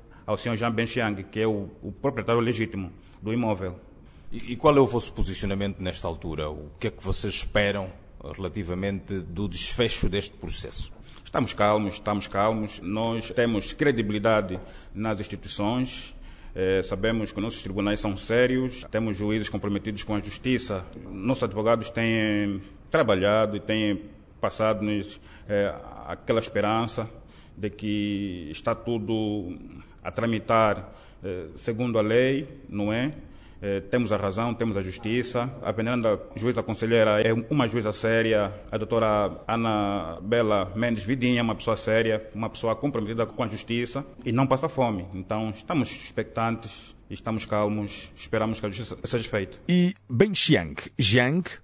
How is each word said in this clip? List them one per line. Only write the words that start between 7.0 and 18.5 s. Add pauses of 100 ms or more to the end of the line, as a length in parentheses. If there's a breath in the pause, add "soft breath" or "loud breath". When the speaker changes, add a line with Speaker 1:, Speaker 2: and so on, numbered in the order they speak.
Speaker 2:
vocês
esperam (440)
relativamente
do
desfecho
deste
processo? (300 loud breath)
Speaker 1:
Estamos
calmos,
estamos
calmos.
Nós
temos
credibilidade (340 loud breath)
nas
instituições. (400 loud breath)
Eh,
sabemos
que
nossos
tribunais
são
sérios,